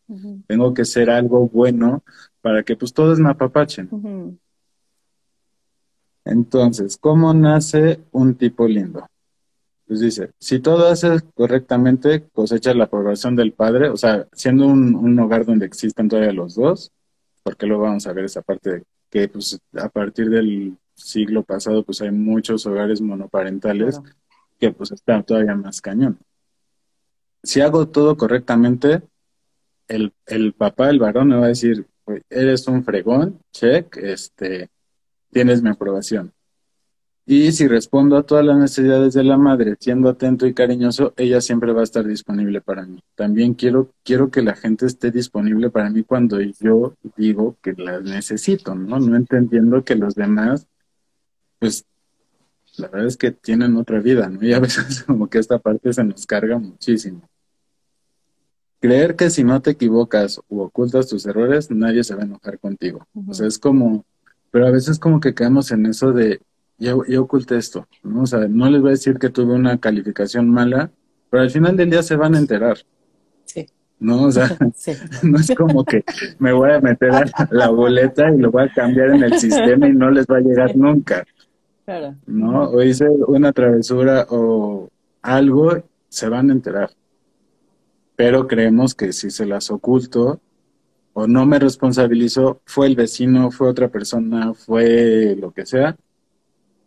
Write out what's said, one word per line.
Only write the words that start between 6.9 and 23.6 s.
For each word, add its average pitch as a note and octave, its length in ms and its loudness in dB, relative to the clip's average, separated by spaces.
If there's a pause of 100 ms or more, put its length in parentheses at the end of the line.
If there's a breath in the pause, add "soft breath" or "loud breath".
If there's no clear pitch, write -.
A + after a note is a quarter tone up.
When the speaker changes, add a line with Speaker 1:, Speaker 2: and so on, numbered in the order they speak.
Speaker 2:
¿cómo D#3+ 360 2
nace D#3 680 2 (120)
un B2+ 240 2
tipo A#2 320 0
lindo? F#2+ 380 -4 (840)
Pues A2 120 -6
dice, G#2+ 400 -4
"Si C3 200 -4
todo E3 280 2
haces E3+ 360 0 (120)
correctamente, B2+ 1000 0
cosechas A2+ 420 -2
la A2+ 100 2
aprobación G#2 500 -4
del A2+ 160 0
padre", A#2+ 380 0
o A2 80 -6
sea, G#2+ 360 0
siendo C3 320 2
un, C3+ 300 4
un A#2+ 240 2
hogar A2+ 260 0
donde G#2+ 200 0
existan G#2+ 420 -4
todavía G#2+ 260 0
los F2 220 -10
dos, D3 360 -2 (520)
porque G2+ 240 -8
luego G#2 160 -2
vamos G#2 240 -4
a F#2 60 -10
ver F#2+ 120 -8
esa - 160 -12
parte G2 300 -8
de F2 120 -8 (280)
que, G2+ 160 -2
pues, - 320 -12 (180)
a A2 120 -8
partir G#2+ 400 -6
del G2+ 480 -2 (180)
siglo G#2+ 480 -4
pasado, G#2+ 400 -4
pues, - 180 -12
hay G#2 100 -6
muchos G#2+ 540 -4
hogares G#2 360 -4
monoparentales G2+ 1000 -6